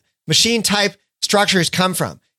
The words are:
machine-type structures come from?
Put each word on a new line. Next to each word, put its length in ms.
machine-type 720
structures 480
come 220
from? 280